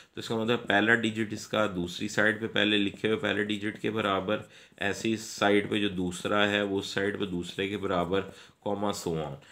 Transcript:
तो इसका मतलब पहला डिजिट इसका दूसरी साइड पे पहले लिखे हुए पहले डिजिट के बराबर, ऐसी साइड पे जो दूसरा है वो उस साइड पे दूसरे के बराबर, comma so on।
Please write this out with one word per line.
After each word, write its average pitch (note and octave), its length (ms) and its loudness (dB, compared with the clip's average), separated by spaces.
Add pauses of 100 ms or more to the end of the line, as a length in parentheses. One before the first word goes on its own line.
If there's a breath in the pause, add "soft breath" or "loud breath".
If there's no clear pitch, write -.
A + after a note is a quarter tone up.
(140 loud breath)
तो - 60 -8
इसका A2+ 160 -4
मतलब A2+ 220 2 (100)
पहला G#2 280 6
डिजिट A2 360 -2
इसका G#2+ 360 0
दूसरी F2+ 400 -4
साइड G#2+ 320 2
पे A2+ 80 -4
पहले G#2 300 4
लिखे G2+ 300 0
हुए A2 80 2
पहले G#2 280 0
डिजिट G#2 340 -4
के A2+ 120 -2
बराबर, G#2 580 -2 (320 loud breath)
ऐसी G2+ 360 0
साइड G2+ 540 2
पे G#2+ 100 0
जो G2+ 100 0
दूसरा F#2 560 0
है G#2 180 2
वो G2 140 -2
उस - 160 -6
साइड G2 260 0
पे G#2 60 -2
दूसरे F2+ 420 -4
के G#2 100 -4
बराबर, F#2 540 0 (340 loud breath)
comma G2+ 300 -2
so E2 220 -4
on। D2 160 -6 (180 loud breath)